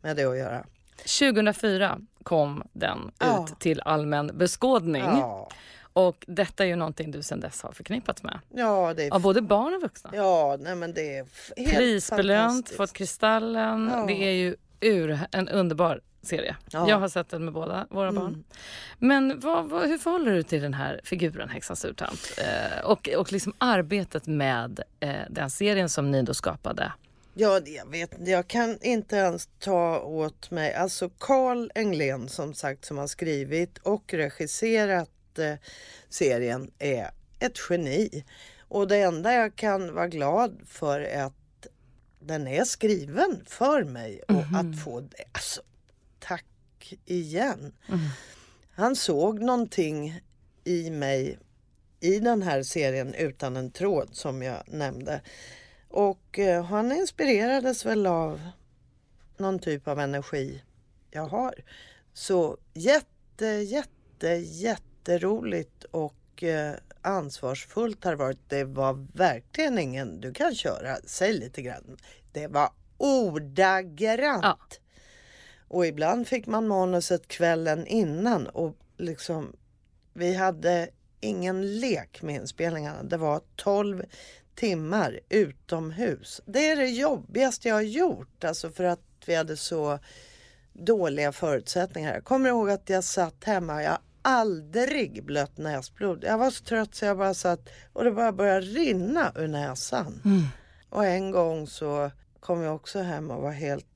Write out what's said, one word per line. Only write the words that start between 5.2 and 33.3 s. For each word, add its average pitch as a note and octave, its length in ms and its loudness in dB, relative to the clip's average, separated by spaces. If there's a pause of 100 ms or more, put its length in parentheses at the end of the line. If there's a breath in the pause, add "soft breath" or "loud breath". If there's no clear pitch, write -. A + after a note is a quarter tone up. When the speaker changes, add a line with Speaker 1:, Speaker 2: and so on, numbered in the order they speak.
Speaker 2:
Och F#3 340 4
detta F#3+ 360 0
är F#3 40 4
ju F3 80 0
någonting D#3+ 360 -4
du D3 120 -8
sedan - 160 -6
dess - 220 -10
har - 100 -12
förknippats - 520 -6
med. - 160 -10 (100)
Speaker 1:
Ja, G3+ 440 2
det D#3 100 -2
är C#3+ 100 -2
Speaker 2:
Av F#3+ 80 4
både G3 200 4
barn A3 340 2
och F#4 60 -4
vuxna. - 320 -8
Speaker 1:
Ja, E3+ 460 4
nej, E3+ 160 -6
men E3+ 180 -6
det D3+ 240 -4
är C3+ 60 -10
f-, - 340 -16
helt B3+ 200 2
Speaker 2:
Prisbelönt, G#3+ 760 4
Speaker 1:
fantastiskt. B3 260 -4
Speaker 2:
fått G3+ 160 -2
Kristallen. A3 1000 0
Speaker 1:
Ja. A3+ 120 0
Speaker 2:
Det G3+ 80 2
är G3 180 2
ju F3+ 240 0 (260)
ur-, E3 380 4 (120)
en F#3+ 180 0
underbar E3+ 520 2 (200)
serie. - 340 -4 (160)
Speaker 1:
Ja. E3+ 180 2
Speaker 2:
Jag G#3+ 100 6
har F#3+ 100 0
sett F3 200 -2
den E3 160 -6
med D#3+ 80 -6
båda E3+ 360 -6
våra G3 200 -2
Speaker 1:
Mm. G3 140 -2
Speaker 2:
barn. D#3+ 200 -6 (560 loud breath)
Men C4+ 400 4
vad, D#4+ 300 0
vad, D#4+ 180 0
hur D#4 100 2
förhåller E4 340 2
du E3+ 120 4
till D#3 180 0
den C#3+ 120 -2
här C#3 300 -4
figuren, E3+ 460 -4
Häxans - 300 -8
surtant? - 580 -8
Eh, - 480 -4
och, - 320 2
och F#3 140 0
liksom G3 260 -4
arbetet F#3+ 680 0
med, C3+ 520 0 (200)
eh, C#3+ 160 -4 (140)
den C#3+ 200 -4
serien G3 400 2
som C#3 220 0
ni C3+ 100 4
då B2+ 120 0
skapade? - 580 -4 (420)
Speaker 1:
Ja, G3 260 4
det, D3 120 -8
jag C#3+ 180 -14
vet E3+ 300 -6
inte. F3+ 120 -2
Jag F3+ 160 2
kan A3+ 340 0
inte A3+ 340 0
ens F3+ 340 2 (100)
ta F3 400 2
åt D#3 520 -6
mig. D#3 220 0
Alltså, F3+ 360 -2
Carl B3+ 680 2
Englén, D3 540 0
som D3+ 240 -8
sagt, C#3 320 -6
som D3 120 -8
har C#3+ 100 -6
skrivit D#3 720 -4